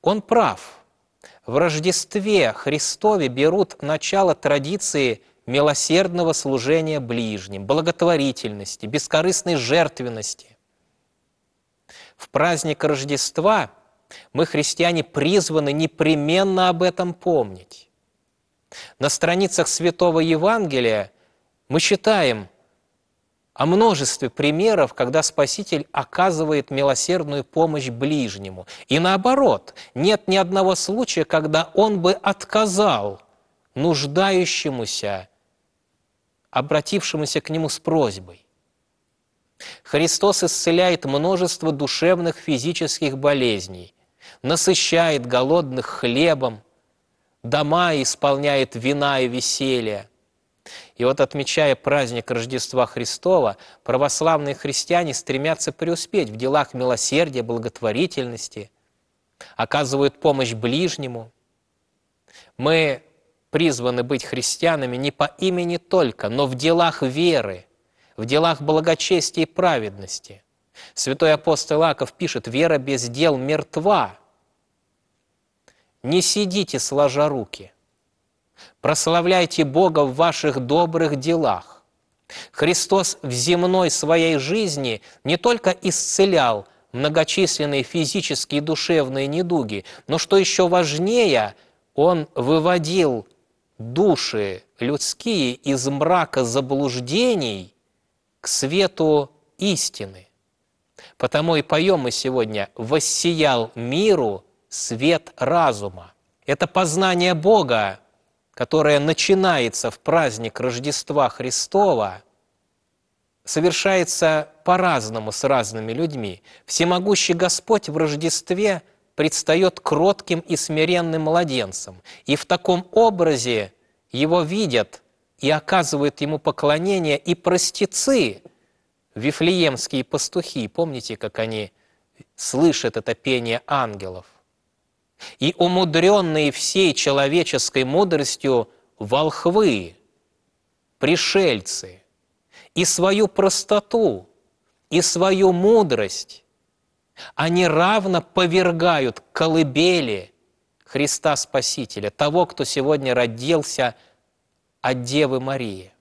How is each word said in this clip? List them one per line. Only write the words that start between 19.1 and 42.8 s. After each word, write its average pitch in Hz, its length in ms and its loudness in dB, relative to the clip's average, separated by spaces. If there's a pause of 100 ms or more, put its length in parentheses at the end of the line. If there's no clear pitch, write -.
Святого 165 540 2
Евангелия 156 920 0 (560)
мы 147 120 0
читаем 165 680 2 (1040)
о 135 120 -2
множестве 170 640 2
примеров, 156 640 0
когда 135 300 0
Спаситель - 680 -2
оказывает 156 760 0
милосердную 139 760 0
помощь 151 440 0
ближнему. 113 800 -4 (200)
И 143 120 2
наоборот, 196 760 2 (200)
нет 196 340 0
ни 190 80 2
одного 190 400 2
случая, 202 480 -2
когда 156 500 0
Он 208 280 2
бы 175 120 4
отказал 190 1080 0 (520)
нуждающемуся, 143 1600 -2 (1200)
обратившемуся 151 880 -2
к - 100 -12
Нему 160 200 -2
с - 100 -6
просьбой. 98 680 -2 (1400)
Христос 170 600 0
исцеляет 170 640 2
множество 160 640 0
душевных, 165 640 0
физических 147 840 -4